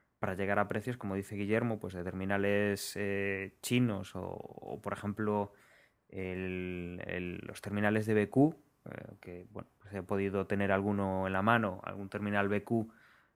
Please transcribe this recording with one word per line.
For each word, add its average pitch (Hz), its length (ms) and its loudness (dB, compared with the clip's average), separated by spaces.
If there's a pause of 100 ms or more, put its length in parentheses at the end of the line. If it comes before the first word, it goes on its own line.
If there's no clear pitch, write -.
(200)
para 95 140 0
llegar 98 240 2
a 101 100 4
precios, 117 280 -2
como 98 200 -4
dice 101 200 -4
Guillermo, 107 440 0
pues, 95 140 -6
de 87 100 -6
terminales, 101 920 2
eh, 98 680 -2
chinos 113 520 0
o, 90 80 -6
o, - 580 -10
por 101 120 -6
ejemplo, 104 600 0 (560)
el, 90 960 -6
el, 90 400 -4
los - 140 -10
terminales 104 460 2
de 110 80 4
B 104 160 6
Q, 147 240 6 (320)
eh, - 340 -12
que, 90 300 -14
bueno, 104 180 -12 (100)
pues - 160 -14
he 95 80 -4
podido 98 440 0
tener 101 260 2
alguno 98 540 2
en 95 80 0
la 95 80 2
mano, 110 420 4
algún 98 240 -8
terminal 101 400 0
B 101 160 0
Q 113 260 0 (460)